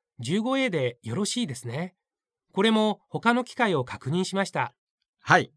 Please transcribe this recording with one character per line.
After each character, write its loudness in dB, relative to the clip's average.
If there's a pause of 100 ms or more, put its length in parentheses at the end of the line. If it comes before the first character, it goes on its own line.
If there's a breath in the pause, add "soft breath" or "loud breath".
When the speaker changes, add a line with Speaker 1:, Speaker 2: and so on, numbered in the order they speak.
(180)
Speaker 1:
十 -2
五 0
エ 2
ー -2
で -2
よ -4
ろ -2
し -2
い -2
で -6
す -12
ね。 -6 (580)
こ 0
れ 4
も 2
他 0
の 0
機 -18
械 2
を 0
確 -10
認 0
し -8
ま 0
し -10
た。 -4 (460)
Speaker 2:
は 6
い、 -2